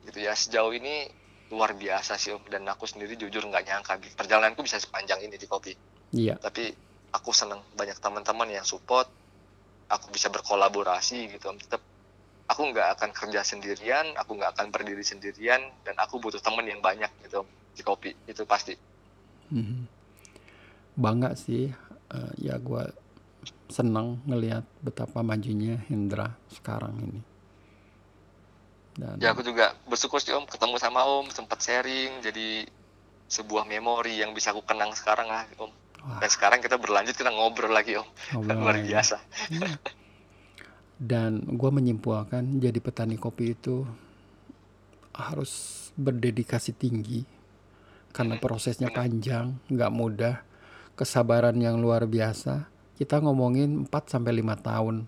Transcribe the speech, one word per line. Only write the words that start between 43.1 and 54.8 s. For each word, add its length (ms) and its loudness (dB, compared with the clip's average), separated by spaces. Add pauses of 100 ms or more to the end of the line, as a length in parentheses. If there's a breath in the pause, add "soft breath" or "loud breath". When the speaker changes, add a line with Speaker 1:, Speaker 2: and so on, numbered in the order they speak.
Speaker 2:
kopi 400 -2
itu 320 -4 (1300 loud breath)
harus 360 -6 (440)
berdedikasi 800 0
tinggi 480 -2 (880 loud breath)
karena 240 0
Speaker 1:
Mhm. 80 -6
Speaker 2:
prosesnya 480 0
Speaker 1:
Benar. 80 -2
Speaker 2:
panjang, 480 0 (220)
nggak 260 2
mudah, 480 0 (560 loud breath)
kesabaran 560 6
yang 240 4
luar 240 6
biasa. 640 0 (320)
Kita 240 2
ngomongin 640 4
empat 240 -2
sampai 240 2
lima 240 2
tahun. 500 0